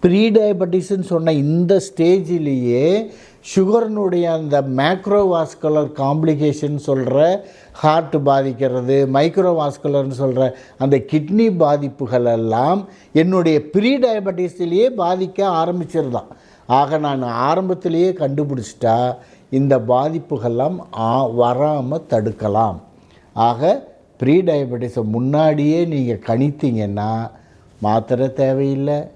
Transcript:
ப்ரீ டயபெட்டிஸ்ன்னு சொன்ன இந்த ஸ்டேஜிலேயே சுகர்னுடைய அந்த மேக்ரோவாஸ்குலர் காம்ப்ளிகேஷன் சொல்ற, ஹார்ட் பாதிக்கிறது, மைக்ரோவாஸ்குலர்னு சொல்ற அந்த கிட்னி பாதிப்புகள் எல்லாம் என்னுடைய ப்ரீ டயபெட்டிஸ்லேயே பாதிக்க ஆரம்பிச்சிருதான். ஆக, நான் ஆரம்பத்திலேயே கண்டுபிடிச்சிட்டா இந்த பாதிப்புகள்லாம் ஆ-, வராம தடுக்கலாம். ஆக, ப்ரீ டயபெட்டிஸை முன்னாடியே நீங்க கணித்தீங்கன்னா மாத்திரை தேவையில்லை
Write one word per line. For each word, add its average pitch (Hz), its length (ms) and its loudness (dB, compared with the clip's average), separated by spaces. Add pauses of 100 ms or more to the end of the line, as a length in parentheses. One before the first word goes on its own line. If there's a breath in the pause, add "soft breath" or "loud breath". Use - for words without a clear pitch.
ப்ரீ 196 300 4
டயபெட்டிஸ்ன்னு 190 680 0
சொன்ன 165 320 -2
இந்த 165 480 2
ஸ்டேஜிலேயே 165 1300 0 (460 loud breath)
சுகர்னுடைய 202 680 2
அந்த 156 400 0
மேக்ரோவாஸ்குலர் 160 1300 0
காம்ப்ளிகேஷன் 147 920 0
சொல்ற, 139 540 2 (320 loud breath)
ஹார்ட் 156 520 0
பாதிக்கிறது, 135 840 0
மைக்ரோவாஸ்குலர்னு 143 1120 0
சொல்ற 131 340 0 (260 loud breath)
அந்த 139 180 4
கிட்னி 175 600 0
பாதிப்புகள் 143 680 0
எல்லாம் 120 640 0 (240 loud breath)
என்னுடைய 165 580 2
ப்ரீ 240 280 2
டயபெட்டிஸ்லேயே 190 880 0 (100)
பாதிக்க 185 440 -2
ஆரம்பிச்சிருதான். 160 840 -2 (400 loud breath)
ஆக, 139 320 2
நான் 143 240 -2
ஆரம்பத்திலேயே 170 880 0
கண்டுபிடிச்சிட்டா 135 1040 -2 (340 loud breath)
இந்த 135 280 2
பாதிப்புகள்லாம் 127 960 -2 (200)
ஆ-, 117 340 0
வராம 127 760 0
தடுக்கலாம். 107 680 0 (560 soft breath)
ஆக, 120 540 0 (320)
ப்ரீ 143 220 4
டயபெட்டிஸை 127 640 -2
முன்னாடியே 147 800 0
நீங்க 139 280 -2
கணித்தீங்கன்னா 113 1160 -2 (500 soft breath)
மாத்திரை 117 520 0
தேவையில்லை 139 680 -2 (120)